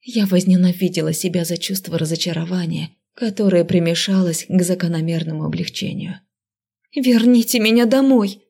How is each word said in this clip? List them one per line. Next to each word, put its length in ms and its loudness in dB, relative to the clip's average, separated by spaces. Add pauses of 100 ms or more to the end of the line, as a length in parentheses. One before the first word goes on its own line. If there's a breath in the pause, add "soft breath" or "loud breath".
Я 240 -2
возненавидела 840 2
себя 320 -2
за 120 -4
чувство 420 -6
разочарования, 920 -4 (240)
которое 500 0
примешалось 840 0
к 140 2
закономерному 840 -2
облегчению. 760 -8 (760)
Верните 640 2
меня 280 4
домой! 640 2